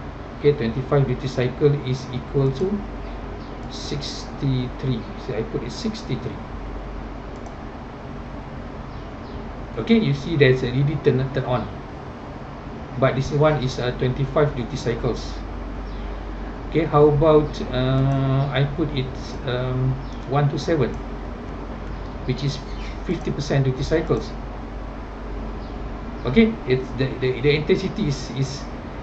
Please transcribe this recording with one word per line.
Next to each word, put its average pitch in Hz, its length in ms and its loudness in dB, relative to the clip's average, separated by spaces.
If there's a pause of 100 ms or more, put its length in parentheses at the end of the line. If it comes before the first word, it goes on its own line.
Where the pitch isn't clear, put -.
(380)
Okay, 147 140 6
twenty-five 131 520 2
duty 123 220 -2
cycle 135 460 4 (120)
is 127 280 -2
equal 135 440 2
to 190 160 2 (960)
sixty-three. 131 1300 -2 (240)
So 120 80 -4
I 208 160 -2
put 277 140 -4
it 135 80 -6
sixty-three. - 680 -4 (3500)
Okay, 226 160 6
you 143 160 4
see 165 240 0
there's 131 240 8
a 127 80 0
L 123 80 0
E 143 60 4
D 151 200 2
turn, 127 140 6 (160)
turn 131 120 0
on, 123 220 0 (1300)
but 123 160 4
this 135 160 0
one 151 320 4
is, 127 160 -2
uh, 123 180 0
twenty-five 139 580 2
duty 117 220 -2
cycles. - 560 0 (1400)
Okay, 160 160 2
how 151 220 8
about, 151 420 6 (220)
uh, 135 800 4
I 135 240 2
put 156 160 0
it, 135 160 -2 (400)
um, 127 480 0 (340)
one 143 200 4
to 151 100 0
seven, 143 340 2 (1300)
which 127 160 0
is 139 160 0 (460)
fifty 175 260 -2
percent 139 340 2
duty 131 180 0
cycles. 156 460 2 (2000)
Okay, 220 280 8 (140)
it's 127 200 4 (100)
the, 131 100 2 (120)
the, 127 220 2
the 147 140 6
intensity 160 520 2
is, 143 240 -2
is, 135 300 -2 (400)